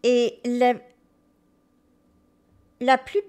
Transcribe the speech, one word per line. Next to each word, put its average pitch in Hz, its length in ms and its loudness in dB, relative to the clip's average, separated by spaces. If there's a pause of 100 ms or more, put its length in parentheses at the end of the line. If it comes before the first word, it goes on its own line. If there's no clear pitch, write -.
Et 240 420 0
la, 247 300 0 (2000)
la 262 180 2
plus - 320 -4